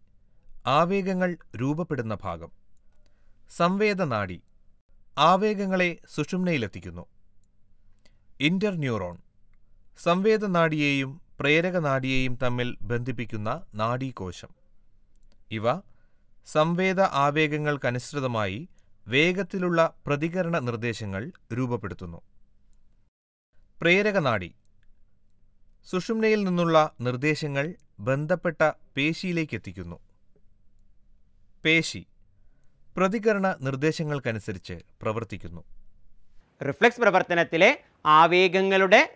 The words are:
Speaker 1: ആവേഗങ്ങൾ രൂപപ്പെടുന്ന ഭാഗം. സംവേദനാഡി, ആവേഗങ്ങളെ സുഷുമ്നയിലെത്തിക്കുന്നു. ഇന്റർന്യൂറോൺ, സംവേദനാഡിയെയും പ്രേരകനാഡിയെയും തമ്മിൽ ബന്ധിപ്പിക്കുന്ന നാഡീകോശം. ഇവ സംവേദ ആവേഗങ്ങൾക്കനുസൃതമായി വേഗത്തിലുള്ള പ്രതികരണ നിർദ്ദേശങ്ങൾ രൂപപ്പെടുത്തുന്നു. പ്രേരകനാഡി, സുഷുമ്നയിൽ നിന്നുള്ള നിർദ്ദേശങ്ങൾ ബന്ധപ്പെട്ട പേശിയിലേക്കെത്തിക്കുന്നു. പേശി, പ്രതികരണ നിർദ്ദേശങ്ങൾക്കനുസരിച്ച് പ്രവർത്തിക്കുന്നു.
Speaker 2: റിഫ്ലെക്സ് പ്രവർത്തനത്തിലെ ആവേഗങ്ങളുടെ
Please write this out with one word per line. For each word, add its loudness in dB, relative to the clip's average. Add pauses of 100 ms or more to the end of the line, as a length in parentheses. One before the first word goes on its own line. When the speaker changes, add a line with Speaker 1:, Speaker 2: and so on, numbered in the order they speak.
(760)
Speaker 1:
ആവേഗങ്ങൾ 0 (320)
രൂപപ്പെടുന്ന -4 (100)
ഭാഗം. -10 (1080)
സംവേദനാഡി, 0 (920)
ആവേഗങ്ങളെ 0 (260)
സുഷുമ്നയിലെത്തിക്കുന്നു. -4 (1400)
ഇന്റർന്യൂറോൺ, -2 (880)
സംവേദനാഡിയെയും 2 (280)
പ്രേരകനാഡിയെയും 0
തമ്മിൽ 0 (200)
ബന്ധിപ്പിക്കുന്ന -4 (320)
നാഡീകോശം. -6 (1040)
ഇവ -6 (920)
സംവേദ 2 (240)
ആവേഗങ്ങൾക്കനുസൃതമായി -2 (540)
വേഗത്തിലുള്ള 2 (260)
പ്രതികരണ -2 (120)
നിർദ്ദേശങ്ങൾ -4 (340)
രൂപപ്പെടുത്തുന്നു. -6 (1600)
പ്രേരകനാഡി, 2 (1400)
സുഷുമ്നയിൽ 0
നിന്നുള്ള 2 (280)
നിർദ്ദേശങ്ങൾ -2 (440)
ബന്ധപ്പെട്ട -2 (340)
പേശിയിലേക്കെത്തിക്കുന്നു. -4 (1700)
പേശി, 0 (960)
പ്രതികരണ 0 (180)
നിർദ്ദേശങ്ങൾക്കനുസരിച്ച് -4 (260)
പ്രവർത്തിക്കുന്നു. -8 (1040)
Speaker 2:
റിഫ്ലെക്സ് 2
പ്രവർത്തനത്തിലെ 4 (480)
ആവേഗങ്ങളുടെ 6 (140)